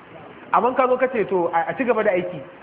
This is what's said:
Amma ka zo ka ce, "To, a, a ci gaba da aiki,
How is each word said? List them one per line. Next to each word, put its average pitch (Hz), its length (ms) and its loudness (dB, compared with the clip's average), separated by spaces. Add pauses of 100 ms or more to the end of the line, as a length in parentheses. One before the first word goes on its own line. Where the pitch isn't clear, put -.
(520)
Amma 220 220 4
ka 262 140 2
zo 254 100 2
ka 262 100 2
ce, 233 160 0
"To, 175 300 0
a, 165 140 2
a 170 60 -4
ci 262 100 -2
gaba 220 180 2
da 208 80 2
aiki, 180 300 -2 (220)